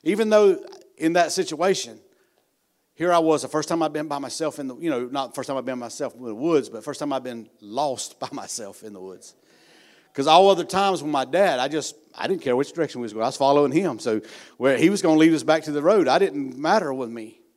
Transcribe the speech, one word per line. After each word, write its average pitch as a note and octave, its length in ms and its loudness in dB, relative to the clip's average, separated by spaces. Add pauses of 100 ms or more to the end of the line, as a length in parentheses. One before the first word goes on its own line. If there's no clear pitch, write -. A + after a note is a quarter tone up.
Even G#3 260 0
though G#3 340 6 (340)
in E3 180 0
that E3+ 180 4
situation, D#3+ 640 -2 (960)
here F3 180 0
I E3+ 60 6
was, D#3+ 240 2
the C3 60 -10
first D3+ 200 -2
time E3 140 0
I've D3+ 100 -2
been D#3 160 -6
by D3 100 -6
myself C#3 400 -6
in C#3 100 -8
the, B2+ 80 -12
you E3 140 -6
know, B2+ 160 -4
not C3+ 220 -6
the - 60 -18
first C3+ 120 -8
time C#3 100 -6
I've B2+ 80 -6
been B2+ 140 -6
myself A#2+ 360 -10
in B2 100 -18
the A2+ 100 -10
woods, C#3+ 340 0
but A2 140 -14
first C#3+ 160 -10
time C#3+ 140 -6
I've C3 100 -4
been A#2+ 260 -12 (120)
lost A#2+ 600 -6
<laughs> - 0 -
by C3 120 -8
myself G2+ 500 -12
in G#2+ 100 -16
the F#2+ 80 -18
woods. F#2+ 340 -18 (800)
'Cause C#3 120 -2
all F3+ 240 8
other E3+ 140 2
times F#3 360 0
with D3 120 -6
my C3+ 120 0
dad, D3+ 360 2
I C3 80 -2
just, D3 260 -6 (180)
I - 140 -8
didn't F3 160 -2
care B2+ 140 0
which C#3+ 160 -2
direction C#3+ 280 -4
we A#2+ 40 -6
was A2 80 -10
going. A2 100 -6
I A#2 60 0
was C3 80 -6
following C#3+ 340 4
him. D3 300 -2
So A2 200 -2 (360)
where C3 200 2
he D#3+ 140 4
was G3+ 100 -2
gonna D#3+ 180 4
lead D#3+ 140 6
us C#3+ 120 0
back D#3 200 2
to D3+ 80 -8
the D3 100 -2
road, F3 260 4
I C#3 100 4
didn't C#3+ 400 -2
matter D#3+ 340 0
with C3 160 -6
me. A2+ 320 -14 (160)